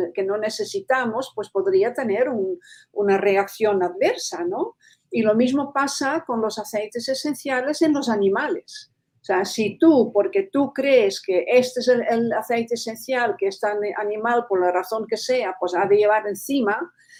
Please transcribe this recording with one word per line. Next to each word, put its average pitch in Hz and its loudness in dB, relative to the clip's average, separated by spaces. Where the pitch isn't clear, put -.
que 196 -4
no 202 -2
necesitamos, 220 -4
pues 208 -6
podría 196 2
tener 233 0
un, 190 -4
una 202 2
reacción 202 2
adversa, 320 -2
¿no? 349 -4
Y 226 0
lo 214 4
mismo 262 0
pasa 285 -2
con 226 -2
los 214 -4
aceites 214 -6
esenciales 269 -4
en 311 4
los 240 -2
animales. 214 -2
O - -20
sea, 190 0
si 202 -4
tú, 302 6
porque 202 2
tú 285 0
crees 262 2
que 180 0
este 247 2
es 240 0
el, 240 4
el 233 0
aceite 233 -2
esencial 233 -4
que 196 0
este 196 -4
ani-, 208 -4
animal, 214 0
por 185 0
la 180 4
razón 202 -2
que 226 -2
sea, 226 -2
pues 180 -4
ha 190 2
de 196 4
llevar 208 4
encima, 240 -2